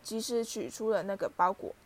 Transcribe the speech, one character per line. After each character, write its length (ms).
及 200
时 220
取 260
出 200
了 140
那 140
个 180
包 160
裹？ 240